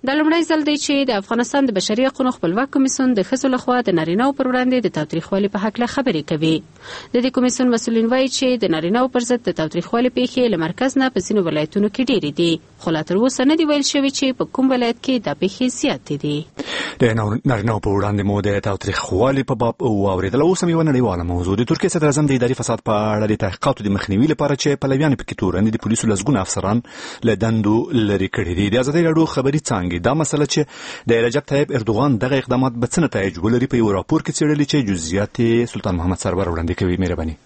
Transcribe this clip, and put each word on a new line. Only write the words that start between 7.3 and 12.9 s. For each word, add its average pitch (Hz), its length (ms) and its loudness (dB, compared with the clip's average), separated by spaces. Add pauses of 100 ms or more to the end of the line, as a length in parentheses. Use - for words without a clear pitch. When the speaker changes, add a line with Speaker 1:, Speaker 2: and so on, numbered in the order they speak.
Speaker 1:
کمیسیون 254 360 2
مسؤلین 226 380 0
وایي 262 160 2
چې 254 340 0
د 185 140 0
نارینه‌و 202 400 2
پر 240 140 0
ضد 247 180 2
د 175 120 -2
تاوتریخوالي 233 580 0
پیښې 247 360 2
له 170 120 0
مرکز 240 320 0
نه 262 120 4
په 202 180 -2
ځینو 208 200 2
ولایتونو 156 420 0
کې 254 200 -2
ډېرې 175 300 0
دي، 170 120 4 (280)
خو 175 160 -2